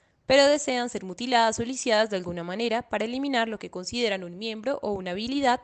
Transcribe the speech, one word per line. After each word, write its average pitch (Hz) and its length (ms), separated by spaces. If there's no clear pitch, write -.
pero 277 200
desean 262 420
ser 202 160
mutiladas 226 540
o 233 60
lisiadas 226 460
de 202 60
alguna 175 280
manera 226 440
para 214 160
eliminar 247 440
lo 214 100
que 175 120
consideran 196 540
un 175 140
miembro 220 440
o 208 100
una 185 200
habilidad 254 520